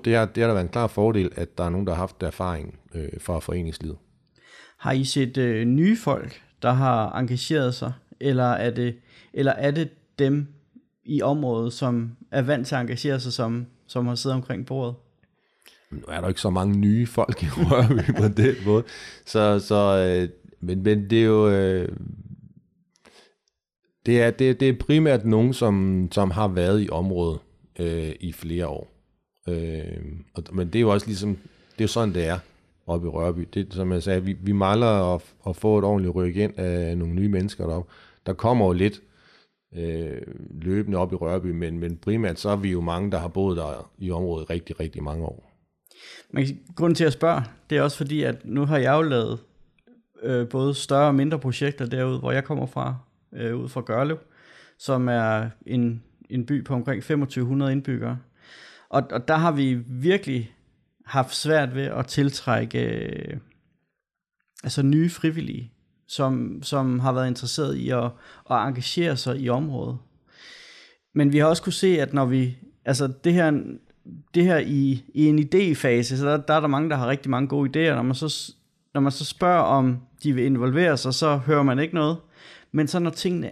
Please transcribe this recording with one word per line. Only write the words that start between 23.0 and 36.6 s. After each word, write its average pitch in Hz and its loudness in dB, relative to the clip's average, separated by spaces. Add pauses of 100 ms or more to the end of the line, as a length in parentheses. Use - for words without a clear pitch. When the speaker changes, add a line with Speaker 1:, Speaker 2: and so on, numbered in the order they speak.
Speaker 1:
det 120 4
er, 117 4
det, 131 2
det 135 4
er 127 4
primært 147 4
nogen, 113 4
som, 95 2
som 98 2
har 104 0
været 92 2
i - -4
området, 87 -2 (400)
øh, 82 -2
i 87 -8
flere 82 -6
år. 73 -10 (580)
Øh, 82 -6 (500)
og, 85 -10
men 90 -2
det 82 -4
er 117 2
jo 113 4
også 101 2
ligesom, 101 -2 (360)
det - -12
er - 0
jo 104 2
sådan, 110 0
det 85 0
er 85 -2 (480)
oppe 85 -2
i - -6
Rørby. 82 -4
Det, 98 -4
som 92 -2
jeg 87 -2
sagde, 92 0
vi, 95 -4
vi 98 -2
mangler 98 4
at, 82 -4 (260)
at 90 -4
få 107 2
et 101 4
ordentligt 98 0
ryk 90 0
ind 104 -2
af 87 -2